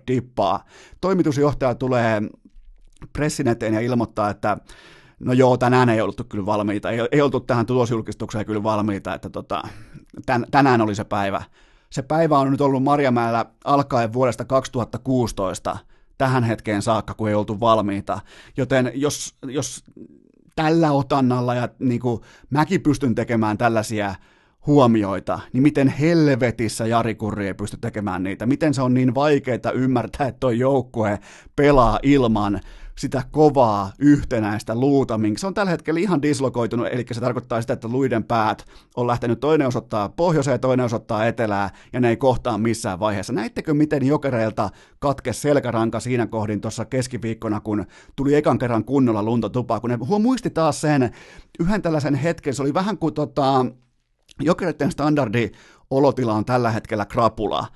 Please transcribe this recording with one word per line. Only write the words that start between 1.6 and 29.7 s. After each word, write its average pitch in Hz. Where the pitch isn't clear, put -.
tulee 120
pressin 147
eteen 110
ja 110
ilmoittaa, 117
että 101
"no 127
joo, 127
tänään 123
ei 110
oltu 101
kyllä 101
valmiita, 104
ei, 117
ei 147
oltu 131
tähän 117
tulosjulkistukseen 113
kyllä 107
valmiita, 104
että 87
tota, -
tän-, 123
tänään 135
oli 107
se 104
päivä." 101
Se 147
päivä 156
on 135
nyt 139
ollut 135
Marjamäellä 120
alkaen 135
vuodesta 123
kaksituhatta 127
kuusitoista 101
tähän 131
hetkeen 107
saakka, 107
kun 107
ei 104
oltu 104
valmiita. 104
Joten 127
jos, -
jos 147
tällä 160
otannalla 123
ja, 120
niinku, 120
mäkin 151
pystyn 131
tekemään 110
tällaisia 107
huomioita, 107
niin 127
miten 147
helvetissä 131
Jari 113
Kurri 104
ei 92
pysty 101
tekemään 101
niitä? 98
Miten 147
se 135
on 127
niin 127
vaikeeta 135